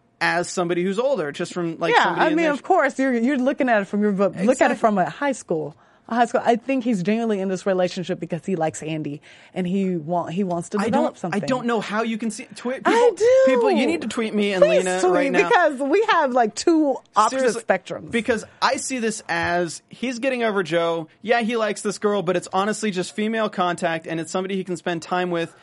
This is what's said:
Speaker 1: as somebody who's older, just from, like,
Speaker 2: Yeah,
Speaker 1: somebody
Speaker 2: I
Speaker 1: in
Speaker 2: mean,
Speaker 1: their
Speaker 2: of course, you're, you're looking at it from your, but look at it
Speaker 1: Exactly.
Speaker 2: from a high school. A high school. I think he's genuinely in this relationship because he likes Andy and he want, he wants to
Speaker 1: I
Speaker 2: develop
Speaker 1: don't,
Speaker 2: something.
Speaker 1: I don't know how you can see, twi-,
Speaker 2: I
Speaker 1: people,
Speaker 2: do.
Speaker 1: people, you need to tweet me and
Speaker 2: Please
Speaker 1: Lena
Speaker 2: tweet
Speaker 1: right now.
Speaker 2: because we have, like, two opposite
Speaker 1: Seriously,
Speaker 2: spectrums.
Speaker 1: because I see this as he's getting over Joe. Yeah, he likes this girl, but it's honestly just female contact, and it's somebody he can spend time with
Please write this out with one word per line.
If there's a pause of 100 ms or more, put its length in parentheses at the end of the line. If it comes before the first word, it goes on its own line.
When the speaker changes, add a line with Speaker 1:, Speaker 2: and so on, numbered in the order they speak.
(200)
Speaker 1:
as
somebody
who's
older,
just
from,
like,
Speaker 2:
Yeah,
Speaker 1:
somebody
Speaker 2:
I
Speaker 1:
in
Speaker 2:
mean,
Speaker 1:
their
Speaker 2:
of
course,
you're,
you're
looking
at
it
from
your,
but
look
at
it
Speaker 1:
Exactly.
Speaker 2:
from
a
high
school. (320)
A
high
school.
I
think
he's
genuinely
in
this
relationship
because
he
likes
Andy (360)
and
he
want,
he
wants
to
Speaker 1:
I
Speaker 2:
develop
Speaker 1:
don't,
Speaker 2:
something.
Speaker 1:
I
don't
know
how
you
can
see, (100)
twi-,
Speaker 2:
I
Speaker 1:
people,
Speaker 2:
do.
Speaker 1:
people,
you
need
to
tweet
me
and
Speaker 2:
Please
Speaker 1:
Lena
Speaker 2:
tweet
Speaker 1:
right
now.
Speaker 2:
because
we
have,
like,
two (180)
opposite
Speaker 1:
Seriously,
Speaker 2:
spectrums.
Speaker 1:
because (180)
I
see
this
as
he's
getting
over
Joe. (160)
Yeah,
he
likes
this
girl,
but
it's
honestly
just
female
contact,
and
it's
somebody
he
can
spend
time
with